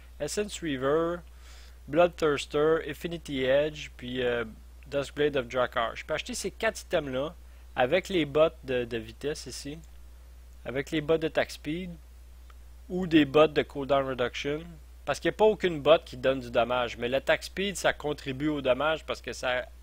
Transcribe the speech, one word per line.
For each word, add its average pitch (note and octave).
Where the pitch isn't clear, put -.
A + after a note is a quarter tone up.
Essence G3+
Reaver, D#3+
Bloodthirster, D#3
Infinity D#3
Edge, D3
puis, B2
euh, A#2+
Duskblade C#3+
of B2
Drakkar. A#2
Je -
peux D3+
acheter F#3+
ces G3+
quatre -
items-là D3
avec C#3
les F3
bots D3+
de, B2+
de A#2+
vitesse A2+
ici, C#3+
avec C3
les D#3
bots D#3+
d'attack D3+
speed, F3
ou F#3
des D#3
bots D3+
de D3
cooldown C#3
reduction, C3
parce C#3+
qu'il E3+
n'y -
a -
pas G#3+
aucune F3+
bot D3+
qui B2+
donne C3
du A#2+
dommage, A#2+
mais A#2+
l'attack C3+
speed, F#3+
ça D3
contribue C#3+
au D3
dommage C#3
parce A#2+
que B2
ça B2+